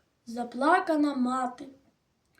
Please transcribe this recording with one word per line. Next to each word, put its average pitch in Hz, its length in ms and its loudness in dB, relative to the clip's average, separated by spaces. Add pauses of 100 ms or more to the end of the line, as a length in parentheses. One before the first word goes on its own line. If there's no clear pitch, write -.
(260)
заплакана 294 880 2
мати. 254 520 -2 (720)